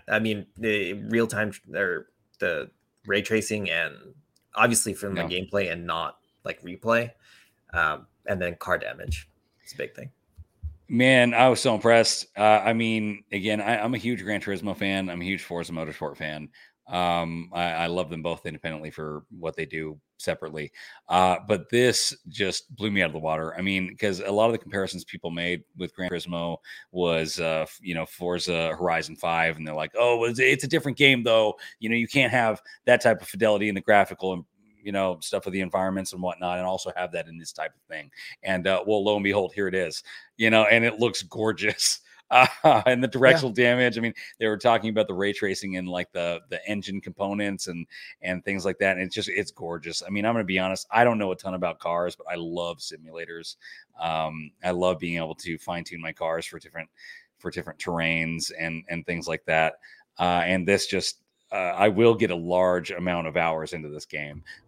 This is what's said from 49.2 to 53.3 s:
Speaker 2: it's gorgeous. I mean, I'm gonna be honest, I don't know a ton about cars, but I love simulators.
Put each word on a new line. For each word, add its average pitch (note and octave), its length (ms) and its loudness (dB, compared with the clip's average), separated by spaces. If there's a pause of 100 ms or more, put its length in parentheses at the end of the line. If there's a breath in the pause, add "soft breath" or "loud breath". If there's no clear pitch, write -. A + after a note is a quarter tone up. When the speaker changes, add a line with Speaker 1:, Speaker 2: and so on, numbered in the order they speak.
Speaker 2:
it's F#2+ 200 -4
gorgeous. E2+ 560 -10
I F#2+ 60 -12
mean, G#2 140 -2
I'm A#2 100 2
gonna A2+ 80 0
be F#2 160 0
honest, F#2 320 -2
I A2+ 120 6
don't A#2 140 6
know G2 140 -2
a F#2 40 -2
ton F#2 200 -6
about F2 240 -4
cars, F2 360 -2
but - 140 -18
I F2 60 -4
love E2+ 420 -6
simulators. E2 800 -14 (440 loud breath)